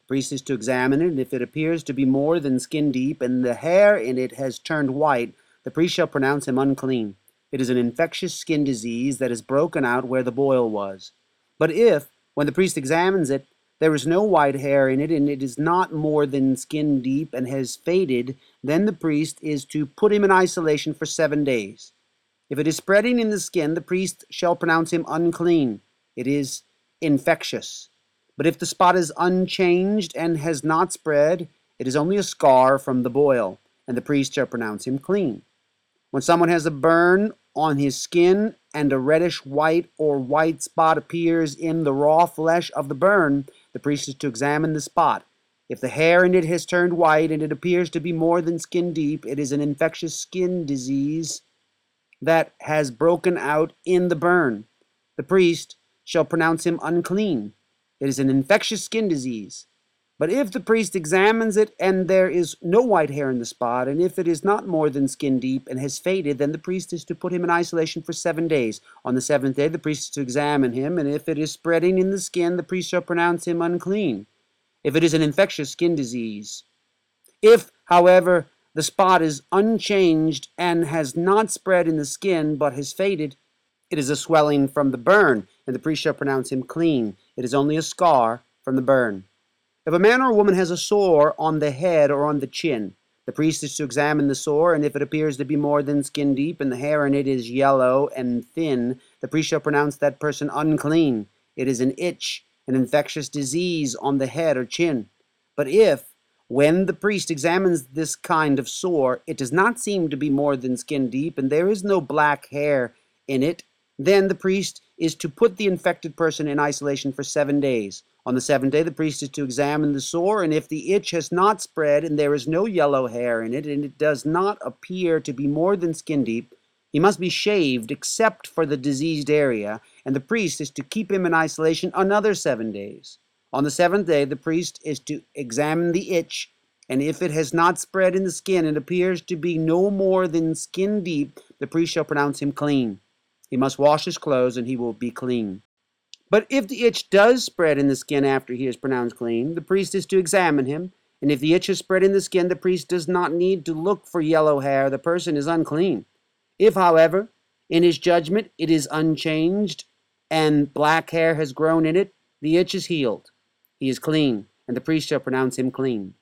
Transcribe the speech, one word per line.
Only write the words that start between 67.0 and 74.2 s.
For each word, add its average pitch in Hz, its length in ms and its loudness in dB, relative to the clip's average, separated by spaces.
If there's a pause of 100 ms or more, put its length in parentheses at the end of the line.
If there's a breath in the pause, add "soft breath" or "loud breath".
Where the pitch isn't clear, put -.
to 170 80 -10
put 175 180 -8
him 180 120 -2
in 175 80 0
isolation 165 500 -2
for 170 120 -10
seven 165 340 -4
days. 123 340 0 (240 soft breath)
On 127 80 -2
the 127 80 0
seventh 135 360 0
day, 143 100 2
the 165 100 -4
priest 151 280 -6
is - 100 -16
to 143 60 -4
examine 135 520 0
him, 147 240 -2
and 147 100 -2
if 151 220 -4
it 151 80 -2
is 156 140 -4
spreading 170 480 2
in 185 100 2
the 196 100 -2
skin, 175 380 -2
the 170 60 -6
priest 185 260 -6
shall 180 120 0
pronounce 175 460 0
him 170 140 -2
unclean. 170 640 -2 (580)